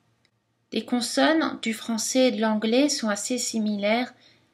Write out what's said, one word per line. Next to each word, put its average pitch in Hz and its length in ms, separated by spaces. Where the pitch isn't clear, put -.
Les 220 120
consonnes 269 800
du 226 100
français 240 540
et 247 60
de 208 80
l'anglais 220 480
sont 233 200
assez 208 300
similaires, 214 760